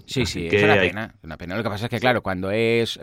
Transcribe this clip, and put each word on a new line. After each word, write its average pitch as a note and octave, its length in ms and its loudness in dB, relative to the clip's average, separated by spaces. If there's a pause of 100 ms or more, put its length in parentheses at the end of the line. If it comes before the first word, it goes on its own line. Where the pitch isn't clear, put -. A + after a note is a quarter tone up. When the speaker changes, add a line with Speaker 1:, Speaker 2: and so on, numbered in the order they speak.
Speaker 1:
Sí, - 180 -4
Speaker 2:
Así F#2 200 -4
Speaker 1:
sí, E2 60 -6
Speaker 2:
que F2+ 80 2
Speaker 1:
es G#2 80 6
una G#2 100 6
Speaker 2:
hay F#2 140 4
Speaker 1:
pena, G2+ 340 -8
una D#2+ 160 -12
pena. F2 180 -8
Lo A2+ 60 -2
que G#2+ 80 -2
pasa G2+ 160 -6
es A#2 40 -6
que, A#2+ 60 -4
Speaker 2:
Sí. G#2+ 60 -4
Speaker 1:
claro, A#2+ 200 4
cuando F#2+ 280 -4
es A2+ 520 0